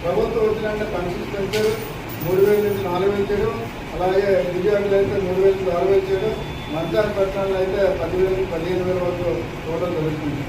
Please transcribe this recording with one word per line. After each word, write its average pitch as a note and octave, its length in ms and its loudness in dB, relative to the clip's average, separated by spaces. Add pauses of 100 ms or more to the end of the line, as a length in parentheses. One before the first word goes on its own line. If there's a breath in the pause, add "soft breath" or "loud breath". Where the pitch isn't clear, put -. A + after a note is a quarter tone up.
ప్రభుత్వం A#3 440 0
వచ్చినంటే G#3+ 460 0
పెన్షన్స్ F3+ 420 -4
పెంచారు, G#3+ 380 0 (500)
మూడు F#3 240 4
వేల G#3 180 6
నుంచి G3 240 0
నాలుగు F#3 240 2
వేలు G3+ 180 0
చేయడం, G#3 220 0 (420)
అలాగే F#3 300 2 (280)
దివ్యాంగులు G3+ 460 2
అయితే G3 160 2 (120)
మూడు F3+ 180 0
వేల G3 120 6
నుంచి F#3 200 0
ఆరు F#3 140 2
వేలు F#3+ 180 4
చేయడం, G#3 240 0 (420)
మంచాల G#3 320 0 (100)
పట్టణాలు G3 440 0
అయితే F#3+ 200 0 (200)
పది E3 200 -2
వేల F#3+ 140 2
నుంచి F#3+ 180 -2
పదిహేను F3+ 360 -2
వేల F3+ 180 0
వరకు F3 220 -2 (360)
చూడడం E3 320 -4
జరుగుతుంది. D3+ 520 -2